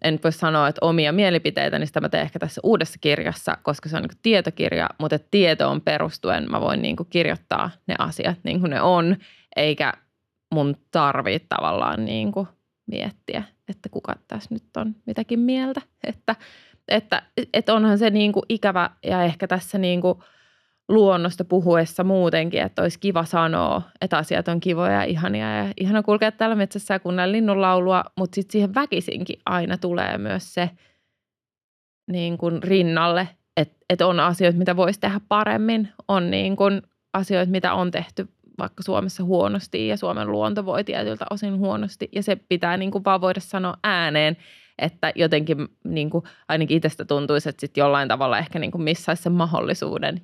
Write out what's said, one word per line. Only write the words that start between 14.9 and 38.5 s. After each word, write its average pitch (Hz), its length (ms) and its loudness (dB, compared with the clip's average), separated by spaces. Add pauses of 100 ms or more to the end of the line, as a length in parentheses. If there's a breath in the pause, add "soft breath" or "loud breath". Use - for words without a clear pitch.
mitäkin 226 340 -4
mieltä. 262 400 0 (240)
Että, - 320 -4 (520 loud breath)
että, 214 340 0 (300)
et 220 160 -8
onhan 214 300 4
se 220 120 4
niinku 208 380 2
ikävä 196 420 0 (140)
ja 180 180 0
ehkä 170 240 0
tässä 185 320 -2
niinku 180 440 0 (640 soft breath)
luonnosta 185 560 4
puhuessa 175 600 2
muutenkin, 170 580 2
että 180 200 -2
olisi 175 180 0
kiva 180 240 0
sanoa, 165 580 0 (180)
että 180 180 0
asiat 160 300 -2
on 170 120 0
kivoja 175 320 0
ja 101 120 2
ihania 107 600 -2
ja 196 160 -4
ihana 208 220 2
kulkea 214 300 2
täällä 220 240 0
metsässä 202 380 -2
ja 190 40 0
kuunnella 180 340 -2
linnunlaulua, 190 720 2 (140)
mut 180 160 -2
sit 196 160 -4
siihen 202 240 2
väkisinkin 202 720 -4
aina 180 320 -2
tulee 175 400 -2
myös 104 360 -6
se 175 160 -2 (1400 soft breath)
niinku 170 400 -2 (120)
rinnalle, 175 640 2 (280)
että, 151 200 0 (140)
että 180 160 4
on 175 140 4
asioita, 175 380 4
mitä 180 180 2
voisi 185 240 2
tehdä 202 280 -2
paremmin, 214 600 0 (200)
on 185 220 2
niinku 196 340 0 (500)
asioita, 185 380 0
mitä 180 220 0
on 180 160 0
tehty 180 380 -6 (300)